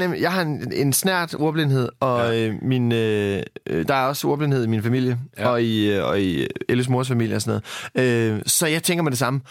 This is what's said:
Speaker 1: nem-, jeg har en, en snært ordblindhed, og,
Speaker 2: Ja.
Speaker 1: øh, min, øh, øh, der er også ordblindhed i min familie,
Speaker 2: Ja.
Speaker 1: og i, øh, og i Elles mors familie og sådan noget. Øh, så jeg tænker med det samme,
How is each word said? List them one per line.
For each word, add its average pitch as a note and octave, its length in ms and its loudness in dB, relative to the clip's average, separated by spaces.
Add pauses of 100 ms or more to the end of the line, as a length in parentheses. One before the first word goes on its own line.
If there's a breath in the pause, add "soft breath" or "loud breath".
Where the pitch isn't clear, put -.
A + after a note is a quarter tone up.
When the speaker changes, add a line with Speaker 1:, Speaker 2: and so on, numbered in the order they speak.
Speaker 1:
nem-, E3+ 140 -2
jeg E3 100 2
har F#3+ 100 0
en, D3+ 320 -4
en C3+ 200 2
snært F3+ 420 0
ordblindhed, D3 540 0 (100)
og, A#2+ 360 0
Speaker 2:
Ja. A2+ 120 2
Speaker 1:
øh, G#2+ 140 -2
min, B2 300 2
øh, G#2 520 0 (240)
øh, E2 200 0
der C#3+ 80 2
er C3 100 2
også C#3+ 220 -2
ordblindhed C#3+ 360 0
i A2+ 40 0
min A2 160 0
familie, B2 340 0 (200)
Speaker 2:
Ja. G#2+ 100 -2
Speaker 1:
og A#2+ 160 2
i, A2 280 2
øh, F#2+ 140 0
og E2+ 160 0
i E2+ 260 0 (220)
Elles B2+ 200 0
mors B2+ 180 0
familie A2+ 280 0
og G#2+ 60 -2
sådan G#2+ 200 -2 (340 loud breath)
noget. A#2+ 400 2
Øh, G#2 100 -4
så - 220 0
jeg D#3+ 160 0
tænker F3 200 0
med D3+ 80 2
det B2 80 -2
samme, C3 320 0